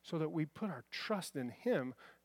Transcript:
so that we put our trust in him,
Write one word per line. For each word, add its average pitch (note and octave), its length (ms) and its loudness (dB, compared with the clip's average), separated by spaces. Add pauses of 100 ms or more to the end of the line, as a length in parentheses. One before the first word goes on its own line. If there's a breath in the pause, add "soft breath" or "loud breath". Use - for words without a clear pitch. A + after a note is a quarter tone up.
so - 180 -4
that D#3 120 2
we D#3+ 160 2
put - 240 -4
our B2 220 -6
trust - 420 -2
in B2+ 140 0
him, C3 440 2 (320 loud breath)